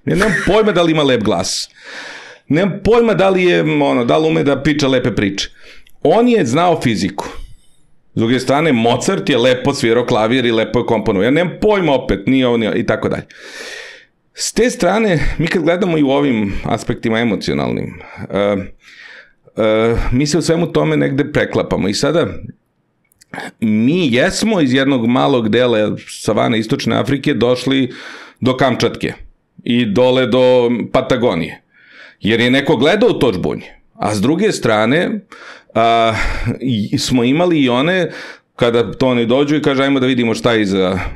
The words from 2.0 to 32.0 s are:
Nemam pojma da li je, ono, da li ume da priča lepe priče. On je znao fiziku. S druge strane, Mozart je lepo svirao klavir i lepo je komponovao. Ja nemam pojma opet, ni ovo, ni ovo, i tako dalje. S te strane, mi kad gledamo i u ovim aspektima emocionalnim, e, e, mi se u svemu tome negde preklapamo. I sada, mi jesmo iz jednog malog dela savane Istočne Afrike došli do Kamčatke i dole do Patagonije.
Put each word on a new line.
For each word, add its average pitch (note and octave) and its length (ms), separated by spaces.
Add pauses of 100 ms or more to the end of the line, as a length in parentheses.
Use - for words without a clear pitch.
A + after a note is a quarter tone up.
Nemam F#3 360
pojma A3+ 300
da F#3+ 140
li F#3 160
je, F3 180
ono, C#3 420
da C#3+ 140
li D#3 100
ume D#3+ 160
da C3+ 180
priča C#3+ 260
lepe B2+ 220
priče. G2 400 (520)
On G#3+ 260
je G#3+ 160
znao D#3 360
fiziku. G#2 480 (840)
S A2 60
druge A#2 200
strane, C#3+ 320
Mozart A#2+ 580
je B2+ 80
lepo B2+ 360
svirao A#2+ 320
klavir A#2+ 400
i A#2+ 60
lepo A2 260
je - 80
komponovao. G#2 380
Ja B2 60
nemam D#3+ 300
pojma G3 320
opet, G2 340
ni C3 180
ovo, A#2+ 120
ni A2+ 100
ovo, F#2 100
i G#2+ 100
tako G#2+ 220
dalje. - 140 (1120)
S - 180
te A#3+ 180
strane, G3+ 480 (200)
mi D#3 80
kad F#3 160
gledamo E3+ 360
i D3 40
u C3 80
ovim B2 420 (120)
aspektima A2 540
emocionalnim, C#2 760 (360)
e, G2+ 260 (1000)
e, A2 380 (180)
mi C3+ 140
se E3 120
u D3+ 40
svemu E3 240
tome D3+ 300
negde C#3+ 360
preklapamo. F#2+ 560
I G2+ 60
sada, C#3+ 320 (1300)
mi A#2+ 520
jesmo F#3 480
iz B2+ 120
jednog C3+ 340
malog B2+ 420
dela A2 480 (120)
savane A#2 500
Istočne A2+ 380
Afrike C3 380
došli B2 560 (500)
do - 160
Kamčatke A3+ 560 (520)
i A#2+ 220
dole B2+ 400
do B2+ 440 (220)
Patagonije. A#2 720 (580)